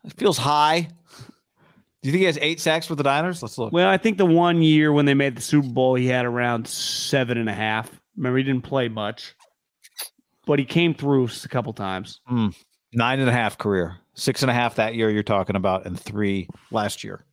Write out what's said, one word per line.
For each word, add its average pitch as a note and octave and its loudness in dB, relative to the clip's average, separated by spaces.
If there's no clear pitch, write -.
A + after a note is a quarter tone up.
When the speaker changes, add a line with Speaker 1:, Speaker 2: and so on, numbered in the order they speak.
Speaker 1:
It - -16
feels G3 2
high. D3+ 2
Do C3+ -4
you - 0
think F3+ 2
he F#3+ 4
has D3+ 2
eight D#3+ -2
sacks D#3+ 0
with D#3 -4
the C#3+ -2
Niners? D#3+ 0
Let's - -12
look. A2+ -4
Speaker 2:
Well, F3+ 4
I F#3+ 4
think G#3 0
the F#3+ 4
one E3+ 4
year D#3 6
when D3 4
they C#3 4
made C#3 0
the - -12
Super D3 0
Bowl, B2+ 2
he B2+ 0
had B2+ 0
around A#2+ -2
seven - -2
and A2+ -2
a G2+ -4
half. G#2+ -4
Remember, B2+ -2
he C3+ 2
didn't C3 -2
play C3 -2
much, A2 -8
but D3 2
he C3+ -2
came E3+ 2
through C#3 2
s-, - -10
a - -16
couple A#2+ -6
times. F#2+ -10
Speaker 1:
Mm. A2 0
Nine A#2+ 0
and C3 2
a A#2+ 4
half A#2 0
career. F2+ -2
Six - -2
and C3 2
a A#2+ 2
half A#2+ 0
that A2+ 0
year A2+ 2
you're G#2+ 0
talking G2 0
about, F#2+ 0
and F#2 -8
three G2 -4
last G#2 -4
year. G2 -16